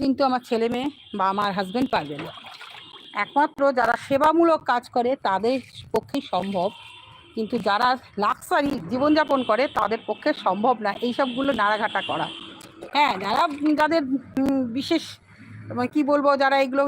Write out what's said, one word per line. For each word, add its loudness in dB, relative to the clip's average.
কিন্তু 0
আমার 0
ছেলে 0
মেয়ে -4
বা 0
আমার 0
হাজব্যান্ড -2
পারবে -4
না। -12
একমাত্র 0
যারা 2
সেবামূলক 4
কাজ 0
করে 2
তাদের 2
পক্ষেই -4
সম্ভব, -2
কিন্তু -4
যারা 2
লাক্সারি 0
জীবনযাপন 2
করে 2
তাদের 0
পক্ষে -2
সম্ভব 2
না 0
এইসবগুলো 0
নাড়াঘাটা 0
করা। -2
হ্যাঁ, 2
যারা, 0
যাদের, 2
উম, 2
বিশেষ, 0
মানে -2
কি 2
বলবো, 4
যারা 4
এগুলো 0